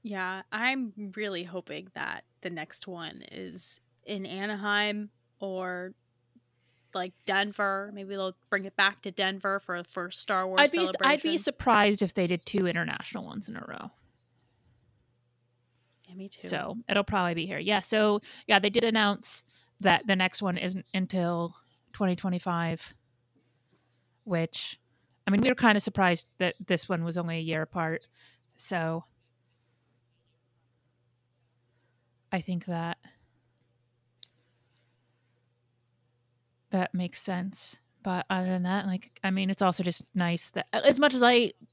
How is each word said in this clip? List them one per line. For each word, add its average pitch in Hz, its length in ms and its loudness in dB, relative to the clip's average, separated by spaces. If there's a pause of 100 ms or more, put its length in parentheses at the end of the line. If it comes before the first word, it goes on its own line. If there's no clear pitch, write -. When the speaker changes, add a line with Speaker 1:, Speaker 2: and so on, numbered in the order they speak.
Speaker 1:
Yeah, 190 480 -4
I'm 220 640 -2
really 196 280 -4
hoping 180 500 -10
that - 320 -8 (160)
the 180 80 -6
next 160 380 -8
one 170 340 -10 (100)
is - 480 -8 (240)
in 196 220 -6
Anaheim 208 840 -2 (280)
or, 185 540 -6 (1000)
like, 185 200 -4 (120)
Denver. 202 680 0
Maybe 196 180 -12
they'll 190 260 -4 (120)
bring 196 160 0
it 190 120 -12
back 202 260 4
to 196 80 -8
Denver 196 480 0
for 175 180 -6
the 175 100 -10
first 180 340 -8
Star 190 260 0
Wars 190 140 4
Speaker 2:
I'd 294 100 8
be, 339 160 2
Speaker 1:
celebration. - 160 -2
Speaker 2:
I'd 285 180 4
be 320 160 0
surprised 208 640 4
if 185 120 0
they 180 140 2
did 175 180 -2
two 190 220 0
international 170 580 -4
ones - 240 -10
in - 80 -12
a - 100 -12
row. - 240 -12 (2250)
Speaker 1:
Yeah, 180 80 -20
me 190 140 -12
too. - 200 -12
Speaker 2:
So 196 280 -4 (120)
it'll 202 140 2
probably 180 320 0
be 165 100 -4
here. 180 140 -6
Yeah. 196 200 0
So 214 420 2 (260)
yeah, 202 120 6
they 202 100 4
did 226 140 2
announce 220 600 0 (360)
that 180 280 4
the 196 80 4
next 185 260 0
one 180 160 0
isn't 185 360 -6
until 175 600 0 (380)
twenty 185 220 2
twenty-five, 175 800 -2 (1300)
which, - 560 -4 (480)
I 196 40 2
mean, 208 100 6
we 262 80 4
were 254 60 4
kinda 208 240 6
surprised 185 480 2 (120)
that 180 160 0 (100)
this 175 240 0
one 170 140 0
was 170 140 -4
only 165 200 -4
a 165 40 -4
year 160 200 -2
apart. 165 440 -4 (520)
So 165 480 -4 (3250)
I 185 100 -2
think 180 240 -6
that 170 320 -4 (3750)
that 185 220 0
makes 180 280 -4
sense. 185 580 -6 (240)
But 180 260 -2
other 185 180 0
than 180 160 0
that, 190 240 0
like, - 360 -6
I 190 60 0
mean, 190 220 0
it's 196 100 -2
also 185 220 2
just 175 180 -2 (140)
nice 170 360 0
that, - 220 -2
as 269 240 6
much 277 160 6
as 254 80 2
I 240 300 6 (220)